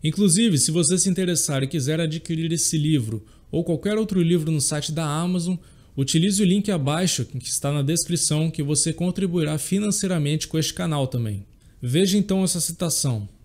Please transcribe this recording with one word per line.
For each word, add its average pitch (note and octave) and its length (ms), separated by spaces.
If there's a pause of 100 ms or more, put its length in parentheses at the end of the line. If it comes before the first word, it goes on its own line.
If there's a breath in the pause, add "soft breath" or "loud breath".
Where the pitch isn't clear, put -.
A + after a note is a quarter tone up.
Inclusive, F#3+ 540
se B2+ 120
você E3+ 280
se F#3+ 100
interessar E3+ 540
e C3+ 40
quiser D3+ 320
adquirir E3 540
esse E3 240
livro C3+ 480 (260 soft breath)
ou E3 140
qualquer G3 320
outro G3+ 240
livro E3 320
no D3+ 80
site D3+ 320
da D#3+ 140
Amazon, F3 500 (400 loud breath)
utilize F3 460
o G3 40
link G3+ 240
abaixo D3+ 540
que - 240
está - 240
na D3 80
descrição D#3+ 680
que D#3 120
você C#3+ 300
contribuirá E3+ 640
financeiramente F#3 920
com E3 100
este - 160
canal D3+ 320
também. G#2+ 400 (340 soft breath)
Veja F3+ 380
então F#3+ 260
essa F3 160
citação. C#3 680 (180)